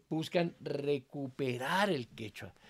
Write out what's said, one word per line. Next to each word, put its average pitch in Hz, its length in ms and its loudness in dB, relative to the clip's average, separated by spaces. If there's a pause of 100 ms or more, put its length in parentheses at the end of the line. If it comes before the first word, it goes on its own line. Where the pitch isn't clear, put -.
buscan 170 500 0
recuperar 143 1300 0
el 131 200 0
quechua, 107 440 -10 (160)